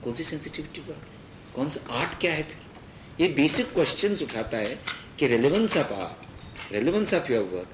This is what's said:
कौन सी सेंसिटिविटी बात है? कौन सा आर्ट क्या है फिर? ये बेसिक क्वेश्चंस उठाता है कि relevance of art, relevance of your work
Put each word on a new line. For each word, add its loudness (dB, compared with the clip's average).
कौन -4
सी -4
सेंसिटिविटी -8
बात -12
है? -18
कौन -2
सा -8
आर्ट -2
क्या 2
है -2
फिर? -8
ये 4
बेसिक 4
क्वेश्चंस 2
उठाता -4
है -2
कि 4
relevance 6
of 4
art, -6
relevance 4
of 2
your 4
work -6